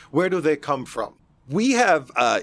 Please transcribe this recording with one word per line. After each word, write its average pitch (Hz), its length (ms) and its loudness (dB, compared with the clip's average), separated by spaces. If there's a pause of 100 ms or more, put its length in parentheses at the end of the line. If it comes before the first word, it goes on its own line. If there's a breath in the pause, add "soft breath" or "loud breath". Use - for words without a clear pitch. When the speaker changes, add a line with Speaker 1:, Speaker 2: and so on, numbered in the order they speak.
(100)
Speaker 1:
where 175 180 0
do 180 140 -2
they 151 140 2
come 139 280 -4
from? - 300 -8 (340)
Speaker 2:
We 214 240 0
have, 185 420 2
uh, 117 280 2